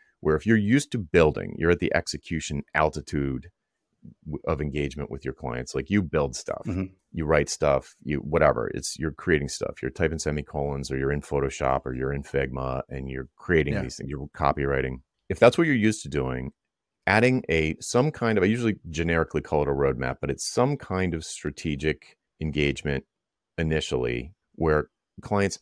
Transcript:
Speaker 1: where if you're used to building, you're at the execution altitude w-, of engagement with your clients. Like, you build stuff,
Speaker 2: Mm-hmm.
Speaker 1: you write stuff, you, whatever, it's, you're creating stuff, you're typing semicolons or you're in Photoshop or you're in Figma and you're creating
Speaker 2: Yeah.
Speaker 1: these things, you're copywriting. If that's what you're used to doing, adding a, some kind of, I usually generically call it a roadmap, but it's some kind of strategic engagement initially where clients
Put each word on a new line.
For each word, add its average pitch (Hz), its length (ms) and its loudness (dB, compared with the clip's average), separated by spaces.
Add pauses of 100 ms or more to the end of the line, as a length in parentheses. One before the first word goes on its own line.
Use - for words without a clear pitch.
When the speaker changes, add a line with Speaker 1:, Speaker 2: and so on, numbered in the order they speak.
(200)
Speaker 1:
where 78 160 2
if 78 120 -2
you're 113 100 4
used 110 340 2
to 127 60 -2
building, 78 640 2
you're 82 100 4
at 87 100 4
the - 140 0
execution 76 680 -4 (100)
altitude 71 760 0 (760)
w-, 76 220 -8
of 73 140 0
engagement 71 500 -4
with 60 120 -10
your 65 120 -6
clients. 62 400 -8
Like, 67 160 -6
you 101 100 4
build 71 340 0
stuff, - 300 -8
Speaker 2:
Mm-hmm. 92 200 -4 (260)
Speaker 1:
you 80 140 -4
write 73 240 4
stuff, 69 540 0
you, 73 140 -2
whatever, 69 560 2
it's, - 240 -8
you're 76 140 -2
creating 73 380 0
stuff, - 300 -6
you're 67 120 -6
typing 80 260 0
semicolons 71 720 -4
or 67 80 -4
you're 67 140 0
in 73 100 0
Photoshop 67 640 0
or 65 80 -4
you're 65 200 -2
in 71 100 -4
Figma 65 680 -2
and 67 220 -8
you're 65 240 -8
creating 76 400 -8
Speaker 2:
Yeah. 95 80 -4
Speaker 1:
these - 140 -10
things, 67 120 -10
you're 71 260 -8
copywriting. 67 640 0 (280)
If 92 80 -4
that's - 180 8
what 170 120 2
you're 143 80 2
used 107 260 2
to 71 80 -12
doing, 65 420 -2 (540)
adding 123 420 4
a, 80 320 2
some 135 300 2
kind 113 300 0
of, 92 40 4
I 95 40 6
usually 113 300 2 (120)
generically 82 520 2
call 73 200 2
it 71 60 0
a 71 40 2
roadmap, 65 480 0
but 69 120 -2
it's - 200 -6
some 135 260 2
kind 92 360 -2
of 80 100 -4
strategic 76 920 -4 (240)
engagement 71 640 0 (560)
initially 67 760 -2 (220)
where 78 340 2 (320)
clients 101 400 2